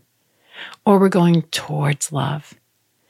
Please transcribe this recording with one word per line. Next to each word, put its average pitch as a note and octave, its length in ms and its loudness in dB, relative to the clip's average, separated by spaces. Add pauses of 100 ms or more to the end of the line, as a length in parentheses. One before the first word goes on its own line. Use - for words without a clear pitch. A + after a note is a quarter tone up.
(840)
or G3 140 4
we're G3 80 4
going E3+ 360 2
towards - 680 -6
love. D3 420 -6 (560)